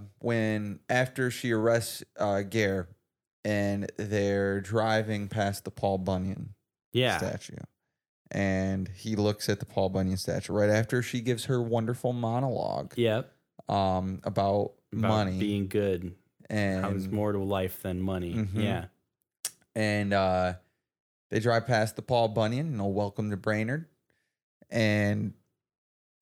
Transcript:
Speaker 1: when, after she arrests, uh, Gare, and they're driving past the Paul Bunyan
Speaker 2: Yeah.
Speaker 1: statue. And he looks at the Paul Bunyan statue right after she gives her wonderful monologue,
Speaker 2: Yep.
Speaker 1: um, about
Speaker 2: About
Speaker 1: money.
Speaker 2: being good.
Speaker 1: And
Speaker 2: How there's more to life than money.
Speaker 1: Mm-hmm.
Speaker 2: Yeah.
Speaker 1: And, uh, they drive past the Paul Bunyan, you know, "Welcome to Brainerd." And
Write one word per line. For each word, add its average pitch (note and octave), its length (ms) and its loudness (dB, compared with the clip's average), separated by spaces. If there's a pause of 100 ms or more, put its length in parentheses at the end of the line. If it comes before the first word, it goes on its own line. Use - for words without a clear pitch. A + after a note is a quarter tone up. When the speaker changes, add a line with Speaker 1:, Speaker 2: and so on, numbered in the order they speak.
(200)
Speaker 1:
when, A2 680 0
after B2+ 420 0
she A#2+ 220 -4
arrests, A2+ 500 2 (160)
uh, G2+ 240 2
Gare, G2 460 0 (560)
and G2+ 540 0
they're G2+ 640 0
driving G#2+ 640 0
past G2+ 360 -2
the - 60 -8
Paul G2 280 0
Bunyan F#2+ 560 -2 (380)
Speaker 2:
Yeah. A#2 260 2
Speaker 1:
statue. - 380 -6 (760)
And F#2+ 580 0
he G#2 280 -6
looks G#2 320 0
at G#2 120 0
the - 60 -6
Paul F#2+ 240 0
Bunyan F#2+ 260 0
statue F2+ 380 -4
right G#2 160 4
after A#2 320 2
she B2 180 -4
gives A#2 240 -2
her B2 180 0
wonderful A#2 520 0
monologue, A#2 840 -2
Speaker 2:
Yep. A#2 340 2 (380)
Speaker 1:
um, F#2+ 560 0
about G2 480 2 (200)
Speaker 2:
About G#2+ 160 2
Speaker 1:
money. G2+ 300 2
Speaker 2:
being G2+ 300 0
good. F#2+ 460 0 (340)
Speaker 1:
And G2 360 0
Speaker 2:
How G2+ 60 -2
there's F#2+ 180 -2
more G#2 240 0
to G2+ 60 -2
life F#2+ 440 -2
than F2+ 180 -4
money. F#2 340 -2
Speaker 1:
Mm-hmm. G#2+ 260 -2
Speaker 2:
Yeah. F#2+ 240 0 (920)
Speaker 1:
And, G#2 400 0
uh, F#2 400 2 (760)
they A2 100 2
drive A2+ 260 2
past A2+ 300 2
the A2 60 -8
Paul A#2 260 2
Bunyan, A#2 440 0
you A#2+ 60 -4
know, G2 80 -2
"Welcome G#2 440 -2
to G2+ 60 -2
Brainerd." A2 500 -2 (840)
And G#2+ 640 2 (880)